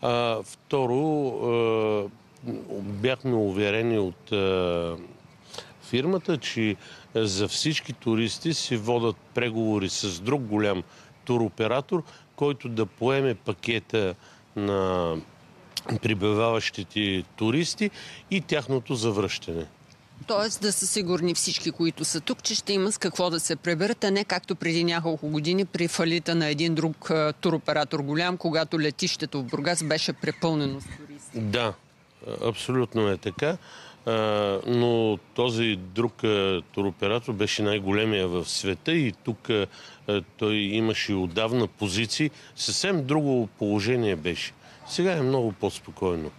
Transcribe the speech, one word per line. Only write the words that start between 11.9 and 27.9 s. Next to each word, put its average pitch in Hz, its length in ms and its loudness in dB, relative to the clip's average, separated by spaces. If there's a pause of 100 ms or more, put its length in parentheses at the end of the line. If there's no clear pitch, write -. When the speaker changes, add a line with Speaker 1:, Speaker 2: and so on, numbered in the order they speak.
Speaker 1:
който 143 340 -2
да 113 160 0
поеме 131 500 0
пакета 104 800 -2 (400)
на 92 600 2 (880)
пребиваващите 104 1200 0 (120)
туристи 160 560 0 (400)
и 190 100 0
тяхното 135 540 -2
завръщане. 98 720 -2 (600)
Speaker 2:
Тоест 208 340 0
да 202 100 2
са - 160 -2
сигурни 175 460 0
всички, - 380 -2
които 160 340 0
са 156 160 -2
тук, - 220 -4
че 220 120 -2
ще - 180 -2
има 196 180 2
с - 60 -4
какво 180 320 0
да 165 100 0
се 165 160 -2
преберат, 175 480 0
а 202 80 2
не 196 120 2
както 185 320 -2
преди 170 280 0
няколко 165 440 0
години 160 380 0
при 175 220 -2
фалита 165 480 0
на 160 120 4
един 156 280 2
друг, 156 360 -2
а, 151 220 4
туроператор 151 680 0